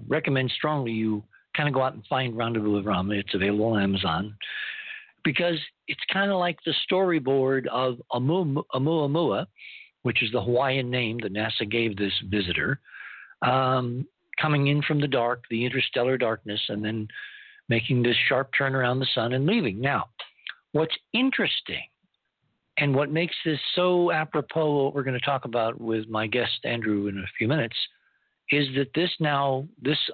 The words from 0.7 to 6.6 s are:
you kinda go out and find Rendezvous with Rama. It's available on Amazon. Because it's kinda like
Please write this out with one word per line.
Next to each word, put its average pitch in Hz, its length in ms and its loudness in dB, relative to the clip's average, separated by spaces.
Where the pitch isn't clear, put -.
you 110 300 0
kinda 147 160 0
go 131 120 2
out 131 100 0
and 113 140 -16
find 123 300 -2
Rendezvous 113 400 0
with 101 100 -2
Rama. 98 280 0
It's 98 200 -2
available 104 320 2
on 110 160 2
Amazon. 98 540 0
Because 165 360 0
it's - 180 -8
kinda 196 320 2
like 175 280 0